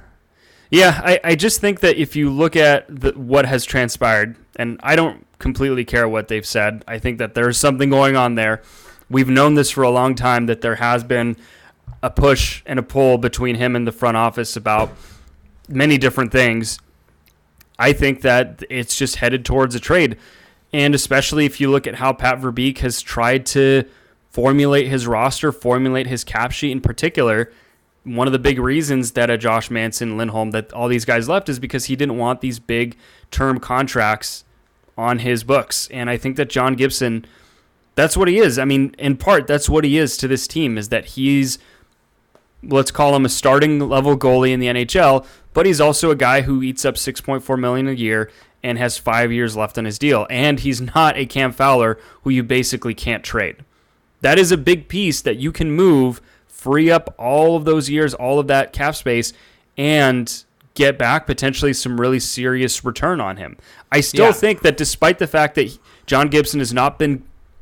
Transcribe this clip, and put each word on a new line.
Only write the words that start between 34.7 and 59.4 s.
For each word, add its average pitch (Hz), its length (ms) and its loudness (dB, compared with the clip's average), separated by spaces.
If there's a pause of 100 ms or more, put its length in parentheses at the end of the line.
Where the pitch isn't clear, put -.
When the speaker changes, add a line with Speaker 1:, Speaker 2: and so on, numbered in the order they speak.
Speaker 1:
on 120 220 -2
his 120 240 -2
books. - 460 -2
And 120 200 -8
I 123 60 -2
think 131 200 -8
that 139 140 -4
John 131 240 -2
Gibson, 123 500 -2 (720)
that's 147 220 0
what 185 120 2
he 185 100 2
is. 143 200 4
I 131 60 -2
mean, 139 340 0
in 139 180 -2
part, 165 300 2
that's 147 220 0
what 151 160 2
he 143 140 0
is 147 200 0
to 135 100 -4
this 131 180 -2
team, 139 320 -4
is 104 120 -8
that 113 160 -4
he's, 135 520 0 (1040)
let's 135 280 0
call 143 240 2
him 135 100 2
a 131 40 0
starting 143 500 2 (100)
level 135 280 2
goalie 127 360 2
in 127 80 -2
the 123 80 0
N 123 80 -2
H 123 200 -2
L, 135 300 4 (260)
but 170 140 2
he's 160 140 2
also 151 300 2
a 147 60 2
guy 131 260 2
who 131 200 -2
eats 131 220 -6
up 131 140 -2
six - 220 -8
point 135 220 -6
four 131 140 -2
million 127 320 -2
a 135 40 -4
year 110 380 -2 (320)
and 120 160 -4
has 120 200 -4
five 117 340 0
years 117 240 -2
left 107 220 -6
on 113 60 -4
his 104 140 -8
deal. 135 320 2
And 135 300 0
he's 131 200 -4
not 156 360 0
a 139 100 -4
Cam 131 260 -2
Fowler 123 460 2 (240)
who 135 80 -2
you 127 120 2
basically 123 520 -2
can't 113 280 -6
trade. - 340 -6 (640)
That 147 160 4
is 180 120 4
a 185 60 4
big 160 320 0
piece 175 320 -4
that 113 160 -2
you 143 160 -6
can 160 180 -2
move, 147 500 2 (280)
free 151 420 0
up 165 280 0
all 151 360 2
of 156 100 -2
those 156 260 0
years, 151 240 0
all 135 260 0
of 139 80 -4
that 135 240 0
cap 147 240 -4
space, 117 360 -2 (440)